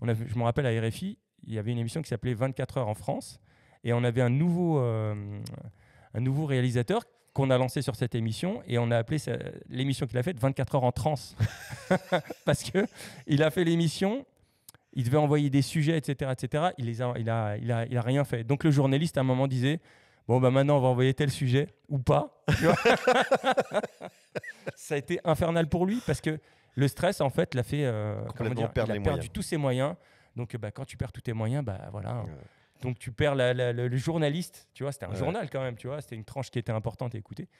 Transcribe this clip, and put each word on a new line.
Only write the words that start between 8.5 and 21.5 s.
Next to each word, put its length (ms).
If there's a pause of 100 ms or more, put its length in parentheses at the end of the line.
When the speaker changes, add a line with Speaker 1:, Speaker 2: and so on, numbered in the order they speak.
Speaker 1:
et 120
on 120
a 60
appelé 220
ça, 120 (380)
l'émission 400
qu'il 100
a 60
faite 160
Vingt-quatre 340
heures 80
en 80
transe. 460 (520)
<laughs> 560
Parce 200
que 200 (440)
il 160
a 80
fait 100
l'émission, 640 (640)
il 120
devait 140
envoyer 300
des 140
sujets, 340
et 80
cetera, 280
et 40
cetera. 420
Il 80
les 140
a, 160
il 140
a, 260
il 140
a, 160
il 100
a 60
rien 220
fait. 180
Donc 220
le 80
journaliste, 460
à 20
un 40
moment, 220
disait, « 320 (480)
Bon, 140
bah, 100
maintenant, 280
on 20
va 80
envoyer 260
tel 160
sujet, 380 (200)